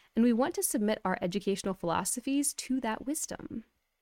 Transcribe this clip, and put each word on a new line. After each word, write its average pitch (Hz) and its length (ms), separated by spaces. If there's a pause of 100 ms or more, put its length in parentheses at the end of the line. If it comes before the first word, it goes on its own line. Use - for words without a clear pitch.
(160)
and 226 80
we 240 80
want 262 220
to 403 80
submit 214 420
our 185 160
educational 196 540
philosophies 240 800
to - 280
that 220 260
wisdom. - 560 (380)